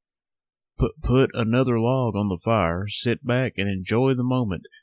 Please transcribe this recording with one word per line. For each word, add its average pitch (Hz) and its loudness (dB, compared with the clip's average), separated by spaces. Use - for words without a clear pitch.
Put, - 0
put 127 4
another 120 2
log 120 0
on 101 0
the 90 -2
fire, 95 0
sit 117 -4
back, 123 0
and 98 -2
enjoy 107 0
the 123 -2
moment 123 -2